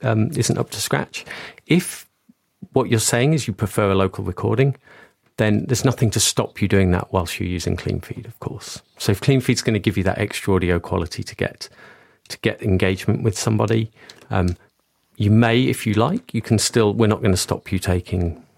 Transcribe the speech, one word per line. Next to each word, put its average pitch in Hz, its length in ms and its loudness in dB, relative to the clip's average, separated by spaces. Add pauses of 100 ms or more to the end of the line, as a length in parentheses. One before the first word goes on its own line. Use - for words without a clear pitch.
um, 110 320 0
isn't - 220 0
up - 140 -4
to - 100 -10
scratch. - 440 -4 (420)
If - 400 0 (640)
what 131 160 2
you're 110 100 4
saying 123 340 2
is 139 140 -2
you 110 60 -4
prefer 104 380 0
a 95 40 4
local 95 280 0
recording, 107 520 0 (600)
then 107 280 2
there's 120 200 -2
nothing 123 260 2
to - 80 -2
stop - 420 -2
you 101 60 0
doing 95 240 4
that 87 200 -2
whilst 90 280 -2
you're 92 100 -4
using 90 260 -4
Clean - 240 -6
Feed, - 260 -12
of - 140 -20
course. - 420 -12 (160)
So - 140 -2
if 98 100 0
Clean 135 200 4
Feed's 123 200 0
gonna 107 180 0
give 98 180 0
you 95 60 0
that 92 160 0
extra - 340 -2
audio 87 260 2
quality 90 440 -6
to - 120 -14
get, - 320 -6 (640)
to - 100 -12
get - 220 -2
engagement 95 600 0
with 110 140 0
somebody, 110 540 0 (380)
um, 90 260 0 (600)
you 104 140 2
may, 117 320 4
if - 220 -2
you 107 80 0
like, 135 400 0
you 117 80 -2
can 110 180 2
still, 107 340 2
we're 110 140 4
not 107 140 2
gonna 98 160 2
stop - 340 -4
you 95 80 -2
taking 90 600 -2 (160)